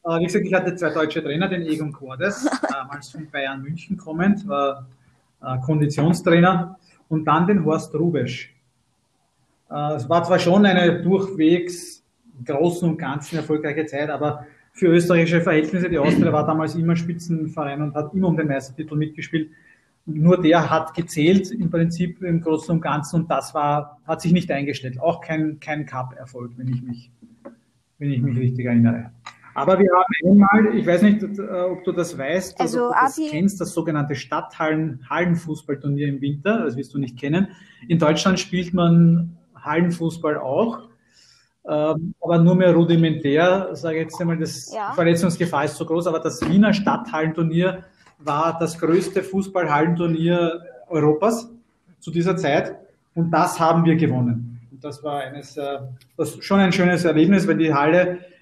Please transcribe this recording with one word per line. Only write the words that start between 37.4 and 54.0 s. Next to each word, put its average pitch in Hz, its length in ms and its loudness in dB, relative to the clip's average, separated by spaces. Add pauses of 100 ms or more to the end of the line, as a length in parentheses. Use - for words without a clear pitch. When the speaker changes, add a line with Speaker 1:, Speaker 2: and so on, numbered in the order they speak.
Speaker 1:
In 165 120 0
Deutschland 165 400 2
spielt 175 340 -6
man 170 640 4 (180)
Hallenfußball 165 840 -2
auch, 170 520 -2 (800)
ähm, 160 520 -2
aber 170 200 2
nur 175 160 6
mehr 180 180 4
rudimentär, 165 1000 2
sage 160 220 -6
ich 160 80 -4
jetzt - 140 -14
einmal, 165 200 -2
das - 340 -8
Speaker 2:
Ja. 214 200 -8
Speaker 1:
Verletzungsgefahr 170 720 2
ist 143 100 -6
so 165 100 -8
groß, 170 220 -2
aber 160 120 -2
das - 300 -4
Wiener 202 240 6
Stadthallenturnier 165 1120 -2 (380)
war 156 380 -2
das 165 180 -4
größte 175 460 0
Fußballhallenturnier 170 1400 0 (280)
Europas 160 600 2 (500)
zu 165 120 -12
dieser 170 240 0
Zeit 156 400 0 (400)
und 170 160 -2
das 165 300 2
haben 165 240 4
wir 160 100 4
gewonnen. 123 640 -2 (120)